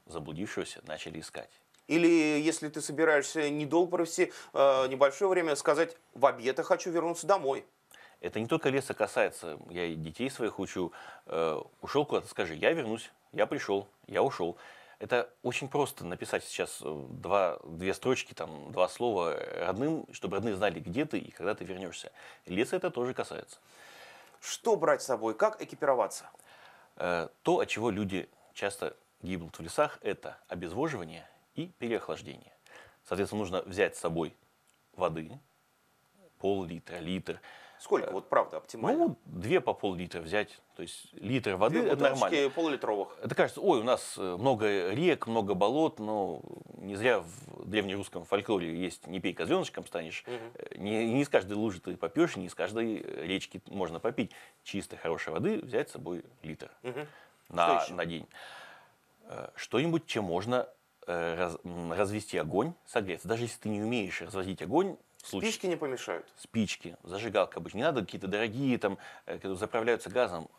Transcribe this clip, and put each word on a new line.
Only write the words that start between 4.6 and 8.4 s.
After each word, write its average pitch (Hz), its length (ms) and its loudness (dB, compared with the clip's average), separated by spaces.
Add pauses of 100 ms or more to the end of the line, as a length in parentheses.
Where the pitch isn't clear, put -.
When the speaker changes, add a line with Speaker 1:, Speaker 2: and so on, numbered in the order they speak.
Speaker 2:
небольшое 135 380 4
время, 175 280 4
сказать: 160 420 2 (160)
«В 123 140 6
обед 127 320 0
я 160 40 0
хочу 175 280 2
вернуться 165 340 0
домой». 139 400 2 (540)
Speaker 1:
Это 90 200 -4
не 113 60 0